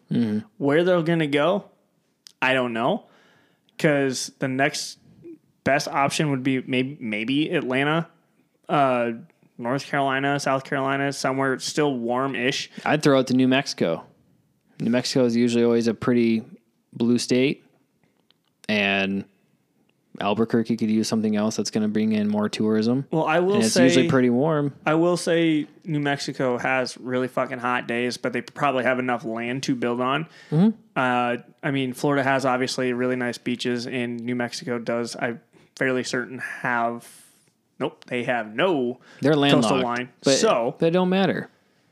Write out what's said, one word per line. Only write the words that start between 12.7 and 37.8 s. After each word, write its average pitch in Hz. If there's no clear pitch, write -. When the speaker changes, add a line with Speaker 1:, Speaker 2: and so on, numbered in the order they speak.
Speaker 1:
I'd 151
throw 135
it 123
to 123
New 127
Mexico. 127
New 113
Mexico 123
is 117
usually 117
always 117
a 113
pretty 117
blue 120
state, 127
and 196
Albuquerque 113
could 110
use 110
something 107
else 107
that's 107
gonna 107
bring 107
in 104
more 104
tourism. 110
Speaker 2:
Well, 160
I 156
will 185
Speaker 1:
And 220
it's 220
Speaker 2:
say, 185
Speaker 1:
usually 175
pretty 127
warm. 143
Speaker 2:
I 156
will 170
say 165
New 151
Mexico 139
has 127
really 127
fucking 127
hot 123
days, 120
but 123
they 120
probably 131
have 123
enough 127
land 120
to 143
build 120
on. 143
Speaker 1:
Mm-hmm. 170
Speaker 2:
Uh, 123
I 160
mean, 135
Florida 139
has 135
obviously 127
really 127
nice 123
beaches, 123
and 120
New 120
Mexico 120
does, 117
I'm 120
fairly 131
certain, 120
have, 120
nope, -